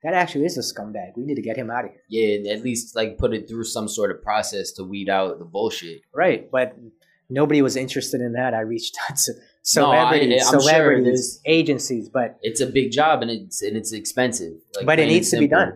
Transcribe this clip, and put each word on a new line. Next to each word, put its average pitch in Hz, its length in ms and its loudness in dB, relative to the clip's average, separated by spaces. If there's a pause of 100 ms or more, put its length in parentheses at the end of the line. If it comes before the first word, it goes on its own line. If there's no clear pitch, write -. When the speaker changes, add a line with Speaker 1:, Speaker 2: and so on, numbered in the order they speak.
Speaker 1:
that 156 120 -4
actually 165 320 0
is 170 120 -4
a 120 40 -6
scumbag. 104 540 -10
We 120 80 -8
need 143 120 -4
to 117 60 -8
get 110 140 -6
him 117 140 -8
out 120 140 -4
of 98 80 -14
here." - 160 -20
Speaker 2:
Yeah, 107 300 0
and 104 100 -8
at 110 160 -4
least, 117 320 -6
like, 110 200 -2
put 113 160 0
it 107 160 -6
through 113 160 -8
some 110 220 -6
sort 101 240 -2
of - 120 -10
process 107 500 -4
to 98 120 -12
weed 98 240 -8
out 95 300 0
the 85 60 -14
bullshit. 85 560 -6 (120)
Speaker 1:
Right, 143 380 0
but 127 260 -2 (540)
nobody 147 320 2
was 131 140 2
interested 131 440 -6
in 120 120 -6
that. 123 220 -2
I 113 60 -2
reached 113 360 -6 (140)
out 147 80 -6
to - 140 0 (440)
Speaker 2:
No, 143 140 4
I, 123 200 6
Speaker 1:
celebrities, 131 360 4
Speaker 2:
I'm - 60 4
sure 143 100 6
Speaker 1:
celebrities, 147 420 6
Speaker 2:
there's 127 400 0
Speaker 1:
agencies, 139 640 0
but 117 320 -4
Speaker 2:
It's 113 220 -2
a 123 40 0
big 120 240 0
job, 147 300 2
and 117 100 -4
it's, 101 300 -8
and 104 160 -4
it's 110 160 -6
expensive. 110 640 -4 (200)
Like, 127 120 -4
Speaker 1:
But 156 120 6
it 156 40 6
Speaker 2:
plain - 60 4
and 165 60 4
Speaker 1:
needs 180 160 2
to - 60 2
be - 60 4
Speaker 2:
simple. 147 160 4
Speaker 1:
done. 185 180 2